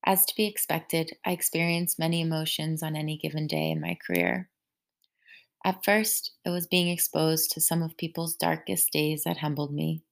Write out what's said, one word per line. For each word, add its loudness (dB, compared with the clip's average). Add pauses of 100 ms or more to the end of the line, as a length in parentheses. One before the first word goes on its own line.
As 6
to -4
be 2
expected, -2 (160)
I 0
experience 0
many 2
emotions -2
on -4
any -4
given -4
day 0
in 0
my -4
career. -2 (1160)
At -2
first, 2 (140)
it -2
was -2
being 4
exposed 2
to -2
some 2
of -4
people's -6
darkest 0
days 0
that -2
humbled -2
me. -2